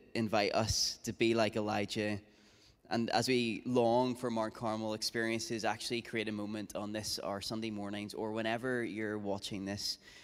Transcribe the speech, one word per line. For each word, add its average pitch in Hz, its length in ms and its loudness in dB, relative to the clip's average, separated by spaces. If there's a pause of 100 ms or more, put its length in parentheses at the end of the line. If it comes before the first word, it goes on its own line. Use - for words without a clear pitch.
(140)
invite 107 400 2
us - 500 2
to 117 80 -2
be 113 220 4
like 110 220 4
Elijah, 104 640 0 (720)
and 117 160 2
as 117 180 4
we 120 380 2
long 123 500 6
for 123 160 -4
Mount 113 220 0
Carmel 110 400 -2
experiences, 113 720 -2
actually 110 380 -2
create 110 260 -2
a 110 40 -2
moment 104 440 -6
on 104 160 -4
this, 107 260 -4
our 98 220 -4
Sunday 110 300 -4
mornings, 104 420 -6
or 110 200 -4
whenever 117 520 0
you're 107 320 -2
watching 98 480 -4
this, 101 320 -4 (280)